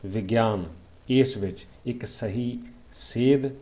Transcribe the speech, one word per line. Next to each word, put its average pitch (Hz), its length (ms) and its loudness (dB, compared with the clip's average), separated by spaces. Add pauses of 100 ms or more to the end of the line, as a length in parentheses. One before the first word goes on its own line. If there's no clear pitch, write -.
ਵਿਗਿਆਨ 107 600 2 (440)
ਇਸ 131 280 4
ਵਿੱਚ 98 300 -6 (200)
ਇੱਕ 120 180 -6
ਸਹੀ 120 540 -4 (340)
ਸੇਧ 135 580 2 (120)